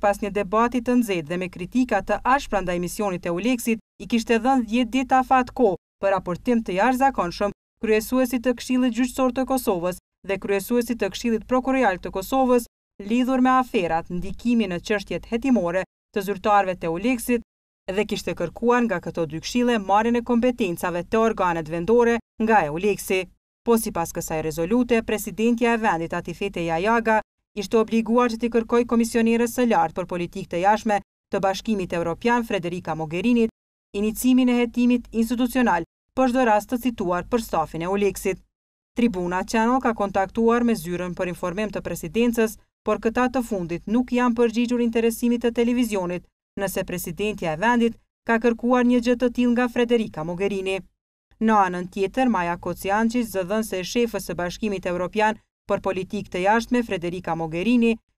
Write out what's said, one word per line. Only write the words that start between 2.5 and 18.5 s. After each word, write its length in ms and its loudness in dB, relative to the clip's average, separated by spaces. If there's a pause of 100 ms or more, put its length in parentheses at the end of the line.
ndaj 160 -2
misionit 480 -4
e 60 -2
Euleksit, 500 0 (160)
i 80 -14
kishte 320 0
dhënë 320 2
dhjetë 260 0
ditë 220 2
afat 320 2
kohë 300 2 (200)
për 140 2
raportim 480 -2
të 160 -4
jashtëzakonshëm 800 0 (260)
kryesuesit 600 0
të 140 2
Këshillit 380 0
Gjyqësor 380 0
të 160 -2
Kosovës 480 -2 (300)
dhe 100 -2
kryesuesit 600 -2
të 100 0
Këshillit 400 -4
Prokurorial 480 2
të 160 -10
Kosovës 560 2 (400)
lidhur 300 2
me 180 4
aferat, 520 -2
ndikimin 600 0
në 160 -4
çështjet 460 -4
hetimore 520 2 (300)
të 120 0
zyrtarëve 500 2
të 140 -4
Euleksit 560 0 (500)
dhe 100 2
kishte 320 -4
kërkuar 480 2